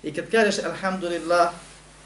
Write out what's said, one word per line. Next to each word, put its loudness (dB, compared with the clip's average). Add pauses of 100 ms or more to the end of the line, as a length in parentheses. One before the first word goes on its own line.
I -6
kad -6
kažeš 2
alhamdulillah, 0 (540)